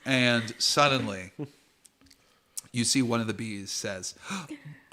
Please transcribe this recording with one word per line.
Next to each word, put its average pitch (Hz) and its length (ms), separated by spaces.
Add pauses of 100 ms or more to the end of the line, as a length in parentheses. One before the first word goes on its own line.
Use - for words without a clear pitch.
And 120 540
suddenly, 117 720 (1400)
you 120 120
see 131 180
one 117 180
of 113 60
the 107 80
bees 101 360
says, 95 500
<gasps> 196 480 (260)